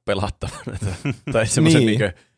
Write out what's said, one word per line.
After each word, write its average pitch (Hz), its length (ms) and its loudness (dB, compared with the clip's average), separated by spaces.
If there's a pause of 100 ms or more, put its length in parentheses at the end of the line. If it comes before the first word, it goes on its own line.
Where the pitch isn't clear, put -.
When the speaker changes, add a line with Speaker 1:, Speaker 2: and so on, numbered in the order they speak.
Speaker 1:
pelattavan. 98 540 -4 (420)
<laughs> 143 320 -6
Tai 107 140 2
semmosen 156 320 4
Speaker 2:
Niin. 120 80 4
Speaker 1:
niinkö 107 240 0 (260)